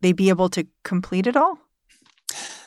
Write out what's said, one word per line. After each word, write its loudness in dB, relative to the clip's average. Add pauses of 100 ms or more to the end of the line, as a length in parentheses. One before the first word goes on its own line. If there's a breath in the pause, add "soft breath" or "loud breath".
they 4
be 4
able 2
to -4 (180)
complete -4
it 0
all? 0 (1080 loud breath)